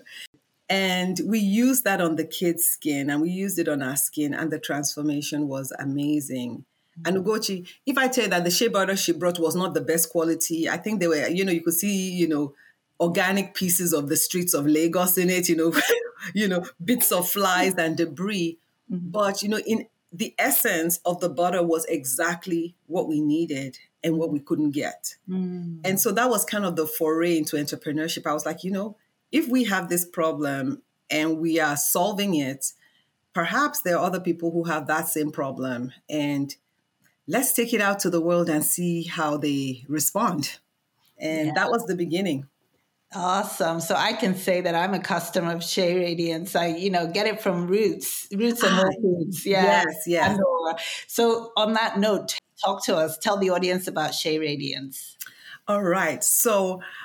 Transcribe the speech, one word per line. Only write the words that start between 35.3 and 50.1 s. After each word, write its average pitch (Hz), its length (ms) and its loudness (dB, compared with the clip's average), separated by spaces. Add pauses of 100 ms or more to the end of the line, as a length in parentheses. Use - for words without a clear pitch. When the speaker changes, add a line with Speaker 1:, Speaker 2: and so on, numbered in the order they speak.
Speaker 1:
problem, 131 640 -6 (160)
and 143 440 -2 (760)
let's 233 260 0
take 240 200 0
it 185 60 2
out 202 200 2
to 185 100 0
the 170 100 2
world 175 300 2
and 151 160 2
see 175 380 0
how 156 340 -2
they 135 500 -2
respond. 156 720 -2 (580)
And 156 300 -2
Speaker 2:
Yeah. 147 60 -2
Speaker 1:
that 190 180 0
was 226 140 0
the 180 100 -2
beginning. 170 520 -2 (680)
Speaker 2:
Awesome. 185 680 0
So 180 140 0
I 202 180 2
can 190 220 0
say 185 260 0
that 175 120 0
I'm 180 200 2
a 180 60 -2
customer 170 540 -2
of 170 100 -6
Shea 175 340 0
Radiance. 170 580 -2
I, 175 120 2
you 175 220 -2
know, 175 180 2
get 196 200 0
it 214 140 -2
from 175 260 0
Roots, 190 640 0
Roots 233 300 2
and 185 100 4
Speaker 1:
Ah, 185 100 4
Speaker 2:
Whole 190 420 2
Foods. 180 200 -8
Yeah. 190 180 4
Speaker 1:
yes, 175 440 4
yes. 170 240 4